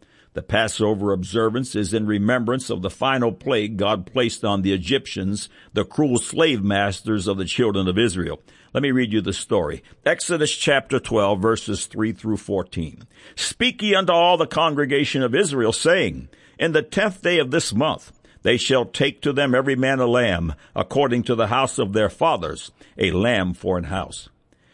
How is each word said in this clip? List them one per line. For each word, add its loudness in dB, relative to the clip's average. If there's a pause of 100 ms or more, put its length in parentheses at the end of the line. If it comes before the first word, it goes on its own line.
(340)
The -8
Passover 0
observance -2
is -2
in 0
remembrance 0
of -4
the -4
final 0
plague -2
God 0
placed -2
on 0
the 2
Egyptians, -2 (260)
the 0
cruel 0
slave 0
masters -2
of -2
the -4
children 0
of 0
Israel. -2 (320)
Let -2
me 0
read 0
you 2
the -4
story. -2 (240)
Exodus 0
chapter 0
twelve, 2
verses 0
three -4
through -4
fourteen. -6 (320)
Speak -2
ye 2
unto 2
all 6
the 2
congregation 0
of 0
Israel, 2
saying, 0 (320)
In 0
the 2
tenth -2
day 2
of -2
this 0
month, -2 (320)
they 2
shall 2
take -2
to 0
them 2
every 2
man 0
a 2
lamb, 2 (220)
according 0
to 0
the 0
house 0
of -2
their 2
fathers, -2 (260)
a 2
lamb 2
for -2
an -4
house. -8 (440)